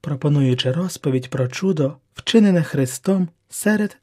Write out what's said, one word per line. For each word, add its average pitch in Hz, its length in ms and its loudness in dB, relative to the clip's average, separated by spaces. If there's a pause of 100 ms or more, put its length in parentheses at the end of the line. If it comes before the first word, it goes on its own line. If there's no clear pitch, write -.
Пропонуючи 135 680 0
розповідь 131 580 -4
про 127 180 -2
чудо, 151 480 -2 (180)
вчинене 196 500 4
Христом 170 640 -2 (220)
серед 208 540 -2